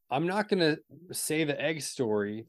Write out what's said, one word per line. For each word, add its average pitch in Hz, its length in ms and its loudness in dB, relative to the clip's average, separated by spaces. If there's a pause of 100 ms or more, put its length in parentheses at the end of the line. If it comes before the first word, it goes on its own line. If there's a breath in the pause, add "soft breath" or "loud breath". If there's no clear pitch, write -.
(120)
I'm 147 140 2
not 202 220 0
gonna 160 300 4 (340)
say 156 320 -2
the 143 140 0
egg 151 240 -2
story. 107 680 -2